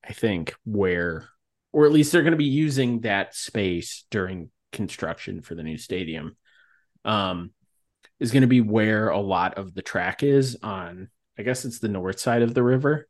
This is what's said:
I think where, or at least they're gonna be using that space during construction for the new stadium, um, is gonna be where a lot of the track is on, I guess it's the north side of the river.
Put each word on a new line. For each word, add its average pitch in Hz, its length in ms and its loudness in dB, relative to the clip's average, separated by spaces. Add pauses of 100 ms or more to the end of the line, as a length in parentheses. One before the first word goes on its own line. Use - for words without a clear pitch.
I - 60 -14
think 95 420 -2 (100)
where, 90 640 -2 (440)
or 151 140 6
at 147 60 6
least 151 200 4
they're 175 100 6
gonna 160 140 4
be 151 80 2
using 135 560 0
that 101 340 -2
space - 760 -4
during 92 400 -6 (220)
construction 90 680 -8
for - 140 -14
the 82 80 -12
new 78 160 -8
stadium, 80 580 -8 (680)
um, 92 480 -2 (680)
is 113 140 -2
gonna 131 140 6
be 127 140 6
where 107 500 2
a 90 100 0
lot 92 380 0
of 95 160 -10
the 95 80 -10
track 90 400 -4
is 139 400 4
on, 92 460 -10 (300)
I 107 40 -10
guess 120 220 -2
it's 120 140 -10
the 110 100 -4
north 95 300 -4
side 120 240 2
of 117 120 0
the 127 80 2
river. 135 480 2